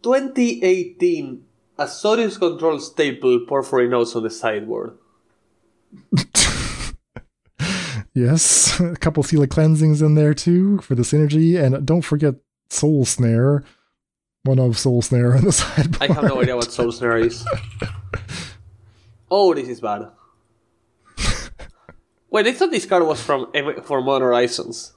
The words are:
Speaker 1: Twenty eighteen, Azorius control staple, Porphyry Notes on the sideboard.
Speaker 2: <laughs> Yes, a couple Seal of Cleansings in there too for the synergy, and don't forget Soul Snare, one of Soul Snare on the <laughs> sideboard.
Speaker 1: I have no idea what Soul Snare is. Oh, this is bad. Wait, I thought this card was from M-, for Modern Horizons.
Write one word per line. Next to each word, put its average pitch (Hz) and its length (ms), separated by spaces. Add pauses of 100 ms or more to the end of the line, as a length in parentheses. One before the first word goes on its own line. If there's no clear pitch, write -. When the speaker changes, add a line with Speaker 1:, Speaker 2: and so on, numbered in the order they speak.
Speaker 1:
Twenty 262 600
eighteen, 175 800 (340)
Azorius 208 640
control 156 400
staple, 131 680
Porphyry 131 400
Notes 120 280
on 113 80
the 107 80
sideboard. 110 680 (1120)
Speaker 2:
<laughs> - 60 (2000)
Yes, - 680
a 170 160
couple 151 260
Seal 151 200
of 135 60
Cleansings 156 520
in 151 140
there 151 180
too 180 460
for - 160
the 120 80
synergy, 156 580
and 139 240
don't 165 160
forget 147 340 (340)
Soul 147 360
Snare, 127 580 (800)
one 135 160
of 120 180
Soul 120 240
Snare 123 360
on 131 80
the 175 60
<laughs> - 20
sideboard. - 560
Speaker 1:
I - 40
have 147 120
no 131 160
idea 123 160
what 120 160
Soul 117 180
Snare 117 280
is. 117 260 (1800)
Oh, 190 240
this 127 160
is 117 100
bad. 107 300 (2250)
Wait, 214 180
I 254 60
thought 339 180
this 208 140
card 180 180
was 151 180
from 135 320
M-, 143 300
for 135 180
Modern 131 260
Horizons. 120 680